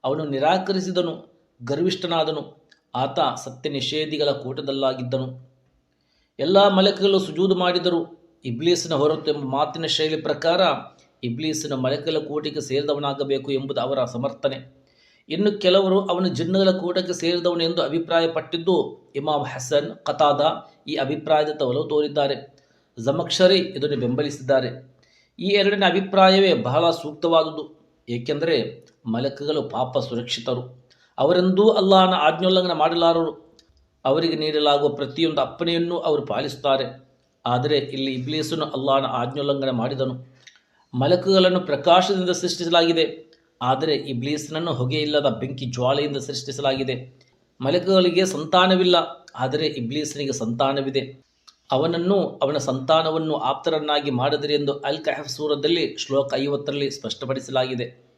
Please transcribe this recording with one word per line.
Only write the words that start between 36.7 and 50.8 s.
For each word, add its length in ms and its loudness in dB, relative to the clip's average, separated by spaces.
ಆದರೆ 320 2
ಇಲ್ಲಿ 360 -4
ಇಬ್ಲೀಸನು 520 -4
ಅಲ್ಲಾಹನ 400 0
ಆಜ್ಞೋಲ್ಲಂಘನೆ 640 -2
ಮಾಡಿದನು. 540 -4
ಮಲಕುಗಳನ್ನು 680 4
ಪ್ರಕಾಶದಿಂದ 680 4
ಸೃಷ್ಟಿಸಲಾಗಿದೆ, 1040 0
ಆದರೆ 340 0
ಇಬ್ಲೀಸನನ್ನು 800 -4
ಹೊಗೆಯಿಲ್ಲದ 560 0
ಬೆಂಕಿ 360 -6
ಜ್ವಾಲೆಯಿಂದ 520 0
ಸೃಷ್ಟಿಸಲಾಗಿದೆ. 1000 -4
ಮಲಕುಗಳಿಗೆ 640 4
ಸಂತಾನವಿಲ್ಲ, 1000 2
ಆದರೆ 320 -2
ಇಬ್ಲೀಸನಿಗೆ 640 -6
ಸಂತಾನವಿದೆ. 920 -2